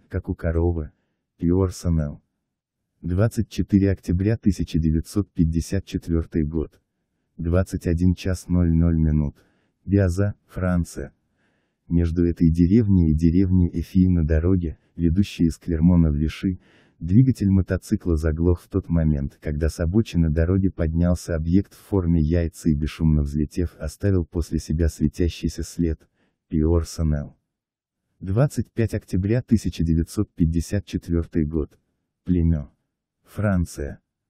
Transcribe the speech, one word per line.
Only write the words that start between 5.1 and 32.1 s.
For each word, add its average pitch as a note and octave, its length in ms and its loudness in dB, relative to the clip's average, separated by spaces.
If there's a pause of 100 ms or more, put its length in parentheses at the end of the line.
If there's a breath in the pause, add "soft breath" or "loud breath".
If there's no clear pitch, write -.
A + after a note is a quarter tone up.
пятьдесят E2+ 520 -2
четвертый E2 600 -4
год. D2+ 340 -6 (580)
Двадцать F2 500 -2
один F2+ 280 2
час - 320 -6
ноль F2 260 2
ноль E2 240 2
минут. D2+ 380 0 (500)
Биаза, G2 480 0 (140)
Франция. F2 680 -4 (720)
Между E2+ 380 2
этой E2+ 240 2
деревней F2+ 600 4
и D2+ 40 2
деревней F2 560 4
Эфи F#2 360 2
на F2 180 2
дороге, E2 540 0 (160)
ведущей F2 480 0
из D#2 160 0
Клермона E2+ 500 2
в D2 60 0
Виши, D#2 440 -4 (380 soft breath)
двигатель G2+ 540 2
мотоцикла F#2 640 0
заглох E2 460 0
в - 60 -20
тот - 220 -4
момент, D#2 500 0
когда D#2 300 -4
с - 100 -6
обочины F2 520 0
дороги F2+ 380 0
поднялся E2+ 680 -2
объект E2+ 400 0
в - 20 -20
форме E2+ 440 0
яйца E2 480 0
и, D2+ 60 2
бесшумно D2+ 460 0
взлетев, D2 560 -4
оставил F#2 480 -2
после D#2+ 320 -6
себя D#2+ 320 -2
светящийся D#2+ 720 -2
след. E2 380 -4 (480)
Пьер E2 380 0
Санел. D2+ 520 -4 (800)
Двадцать A2 520 -2
пять A2 240 -2
октября G2 480 -2
тысяча F#2+ 400 0
девятьсот E2 500 -2
пятьдесят E2+ 520 -2
четвертый E2+ 600 -4
год. D2+ 320 -6 (460)